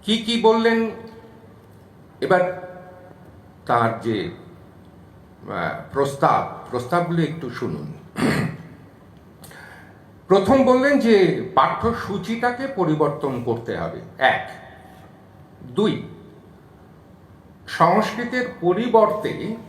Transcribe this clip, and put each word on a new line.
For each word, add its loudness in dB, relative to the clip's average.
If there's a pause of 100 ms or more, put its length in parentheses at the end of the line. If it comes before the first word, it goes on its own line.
কি 0
কি -2
বললেন, 4 (1300)
এবার 0 (920)
তার 2
যে, -4 (1200)
আহ, -6 (120)
প্রস্তাব, -2
প্রস্তাবগুলো -2
একটু -6
শুনুন। -8 (2250)
প্রথম 6
বললেন 4
যে 6 (380)
পাঠ্যসূচিটাকে 0 (100)
পরিবর্তন 0
করতে -4
হবে, -6 (180)
এক। 2 (1120)
দুই, -2 (1600)
সংস্কৃতের 0 (140)
পরিবর্তে 0 (120)